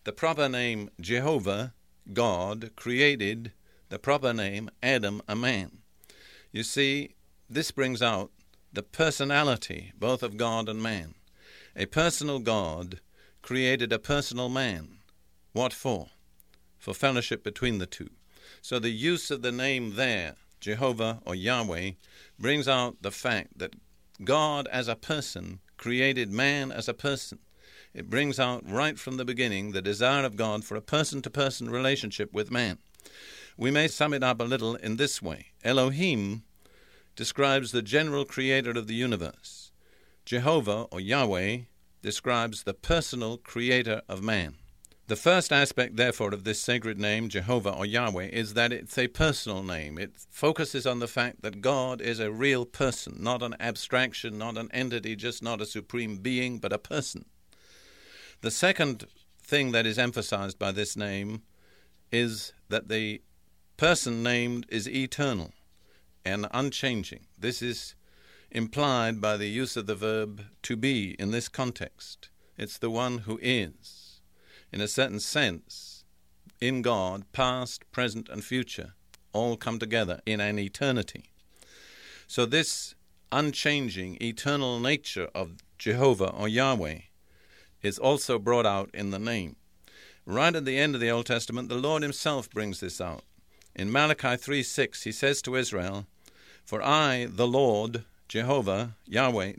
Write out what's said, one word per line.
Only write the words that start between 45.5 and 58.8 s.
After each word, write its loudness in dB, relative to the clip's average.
aspect, 2
therefore, 2
of -6
this -2
sacred -2
name, 0
Jehovah 0
or -2
Yahweh, 0
is -4
that 4
it's -6
a 2
personal 0
name. -6
It -8
focuses 0
on 0
the -2
fact -2
that -6
God 2
is -2
a 0
real 2
person, -2
not -2
an -4
abstraction, -2
not -6
an -6
entity, -2
just -6
not -2
a -4
supreme -6
being, -2
but -4
a 2
person. -6
The -2
second 2